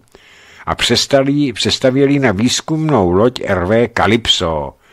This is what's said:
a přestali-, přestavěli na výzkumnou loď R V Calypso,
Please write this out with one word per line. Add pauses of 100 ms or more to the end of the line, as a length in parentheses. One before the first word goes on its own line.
(640)
a
přestali-,
přestavěli
na
výzkumnou
loď
R
V
Calypso, (200)